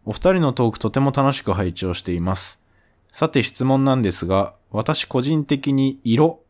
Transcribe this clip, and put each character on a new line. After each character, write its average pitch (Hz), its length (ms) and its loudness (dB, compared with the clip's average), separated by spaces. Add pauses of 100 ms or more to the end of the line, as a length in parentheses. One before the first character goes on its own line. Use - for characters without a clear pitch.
お 107 80 -6
二 - 180 2
人 190 40 4
の 151 180 2
ト 117 160 2
ー - 20 0
ク、 - 80 -14
と 110 100 -2
て 135 120 0
も 139 100 2
楽 135 220 2
し - 80 -8
く 101 100 -4
拝 90 220 -2
聴 90 200 -4
し - 80 -6
て 90 120 -6
い 85 80 -2
ま 92 120 -2
す。 - 280 -8 (500)
さ - 160 -2
て、 143 160 0
質 - 220 -4
問 135 180 2
な 135 140 2
ん 123 40 0
で 101 120 2
す - 120 -6
が、 95 300 0 (160)
私 110 320 -2
個 - 160 -2
人 151 240 0
的 139 300 -2
に 135 320 0
色 151 440 2